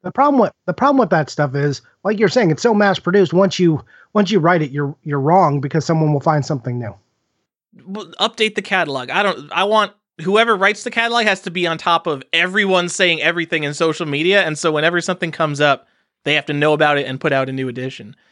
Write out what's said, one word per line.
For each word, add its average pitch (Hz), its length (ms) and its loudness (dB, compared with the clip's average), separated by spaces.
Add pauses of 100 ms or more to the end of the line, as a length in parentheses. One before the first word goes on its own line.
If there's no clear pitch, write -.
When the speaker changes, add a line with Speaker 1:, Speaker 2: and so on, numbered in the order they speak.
Speaker 1:
The 180 80 -4
problem 277 300 2
with, 190 120 0 (120)
the 180 80 -4
problem 269 240 2
with 220 140 2
that 156 180 2
stuff 139 260 -2
is, 143 260 -2 (220)
like 202 160 -2
you're 208 100 4
saying, 202 220 2
it's - 120 -2
so 233 100 2
mass 202 260 2
produced. 185 340 2
Once 190 260 2
you, 165 240 2 (300)
once 208 180 2
you 190 80 4
write 165 240 2
it, 131 80 -6
you're, 143 320 -6
you're 143 160 -4
wrong 151 400 2
because 143 260 -2
someone 156 280 2
will 143 60 0
find 151 260 2
something 123 340 -6
new. 104 160 -10 (920)
Speaker 2:
Well, 190 220 -12 (120)
update 220 360 -2
the 208 80 -4
catalog. 143 480 -4
I 170 100 0
don't, 156 300 -4
I 180 140 0
want, 208 260 2 (300)
whoever 214 340 2
writes 196 280 0
the 254 80 -8
catalog 233 340 0
has - 160 0
to 185 100 -10
be 175 160 -2
on 165 100 -2
top 170 300 0
of 139 160 -4 (100)
everyone 185 560 0
saying 165 320 0
everything 165 420 -2
in 147 120 -4
social 160 320 -2
media, 170 360 2
and 156 140 -4
so 165 140 0
whenever 160 280 0
something 180 320 -4
comes 147 300 -2
up, 143 260 2 (360)
they 143 100 -2
have 147 120 0
to 151 80 -4
know 147 200 2
about 147 240 4
it 143 80 -2
and 131 140 -6
put 151 140 -2
out 131 160 0
a - 20 -8
new 131 160 -6
edition. 123 480 -10 (160)